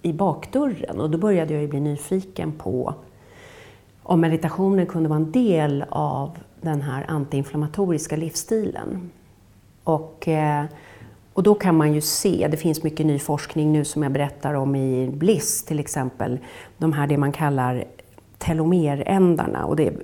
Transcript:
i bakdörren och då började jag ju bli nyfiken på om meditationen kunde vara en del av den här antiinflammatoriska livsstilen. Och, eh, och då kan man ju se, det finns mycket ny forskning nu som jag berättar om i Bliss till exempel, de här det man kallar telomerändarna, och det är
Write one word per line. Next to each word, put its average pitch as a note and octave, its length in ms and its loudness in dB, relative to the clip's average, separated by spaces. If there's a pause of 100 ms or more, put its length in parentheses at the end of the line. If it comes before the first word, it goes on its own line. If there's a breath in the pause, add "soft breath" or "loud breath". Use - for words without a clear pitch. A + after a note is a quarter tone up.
i E3+ 100 0
bakdörren F#3 880 -2
och D3+ 100 0
då E3 80 0
började E3+ 340 2
jag D3+ 100 -2
ju D3 60 -2
bli C#3 120 -2
nyfiken D#3 720 -4
på B2 420 -4 (1080 loud breath)
om F3 180 4
meditationen E3+ 640 2
kunde D#3+ 220 0
vara D3+ 80 2
en D#3 160 0
del D#3+ 560 2
av D3+ 500 -2 (220)
den D3+ 220 -2
här C#3 260 -6
antiinflammatoriska D3+ 1080 -2
livsstilen. F3 920 -4 (760)
Och, D#3+ 440 -2
eh, D3+ 360 2 (720 loud breath)
och G3 80 0
då G#3 120 8
kan F#3+ 220 4
man D3+ 160 6
ju D3+ 80 2
se, F3 500 0
det E3 60 0
finns D#3+ 260 0
mycket D#3 240 0
ny D3 120 4
forskning D3+ 540 0
nu D3+ 120 4
som D3+ 180 -4
jag C#3 100 0
berättar C#3+ 420 -2
om C#3 220 0
i C3 360 0
Bliss D#3+ 520 0
till D3+ 160 -4
exempel, B2+ 580 -4 (400 loud breath)
de D#3+ 140 2
här D3 140 2
det C#3+ 100 4
man C#3+ 160 2
kallar C3 520 0 (540)
telomerändarna, E3 1300 2
och - 120 0
det D3+ 100 4
är - 180 0